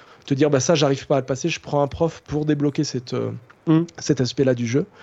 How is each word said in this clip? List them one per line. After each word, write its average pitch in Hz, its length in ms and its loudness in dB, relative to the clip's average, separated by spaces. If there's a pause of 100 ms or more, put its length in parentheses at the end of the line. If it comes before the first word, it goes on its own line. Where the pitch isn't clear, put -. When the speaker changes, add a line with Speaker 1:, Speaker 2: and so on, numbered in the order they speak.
(260)
Speaker 1:
te - 80 -2
dire, 147 160 4
bah, 190 100 4
ça, 170 160 2
j'arrive 139 320 0
pas 151 80 2
à 135 60 2
le 120 40 -10
passer, 139 220 -4
je - 140 -4
prends 143 200 -2
un 143 60 2
prof 160 400 -4
pour 151 160 -4
débloquer 147 400 0
cette, 127 300 -6
euh, 117 180 -4 (360)
Speaker 2:
Mhm. 160 180 4 (140)
Speaker 1:
cet 135 200 0
aspect-là 131 340 2
du 120 140 -2
jeu. 139 180 0 (180)